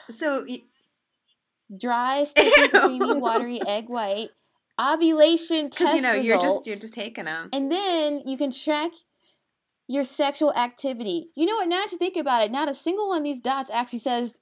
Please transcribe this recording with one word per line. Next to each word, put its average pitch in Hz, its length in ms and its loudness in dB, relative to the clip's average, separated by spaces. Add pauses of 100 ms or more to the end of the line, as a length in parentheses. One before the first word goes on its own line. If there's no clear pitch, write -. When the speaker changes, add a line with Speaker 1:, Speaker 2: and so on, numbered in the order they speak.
Speaker 1:
So 269 400 -4
y- 247 140 -12 (1120)
Speaker 2:
Dry, 247 480 0
sticky, 330 440 6
Speaker 1:
<laughs> - 60 2
Ew. 392 60 8
Speaker 2:
creamy, 285 360 2
watery 240 500 -2
egg 220 220 -4
white. 220 420 -4 (500)
Ovulation 320 880 4
Speaker 1:
'Cause, 330 180 0
Speaker 2:
test 302 80 4
Speaker 1:
you 285 60 2
know, 240 120 2
you're 226 240 4
just, 180 60 2
Speaker 2:
results. 190 220 0
Speaker 1:
you're 208 100 -6
just 220 180 -14
taking 214 340 -10
'em. 165 240 -8
Speaker 2:
And 269 200 -2
then 330 540 0
you 262 120 -6
can 285 120 -2
track 302 420 -2 (960)
your 269 160 -2
sexual 285 500 0
activity. 233 800 -4
You 311 120 0
know 440 100 0
what? 370 120 -2
Now 359 140 0
that 427 100 -6
you 339 60 -8
think 359 180 -4
about 262 280 0
it, 208 60 0
not 285 180 -2
a 277 60 -4
single 392 340 -2
one 359 100 0
of 294 60 -2
these 285 160 -4
dots 262 300 -4
actually 240 300 -4
says 240 420 -2